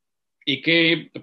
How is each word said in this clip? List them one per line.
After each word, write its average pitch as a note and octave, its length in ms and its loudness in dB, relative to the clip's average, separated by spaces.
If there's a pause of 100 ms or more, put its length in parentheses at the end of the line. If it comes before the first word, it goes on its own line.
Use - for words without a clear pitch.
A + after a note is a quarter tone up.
(440)
¿y C3 160 -4
qué E3 500 0 (120)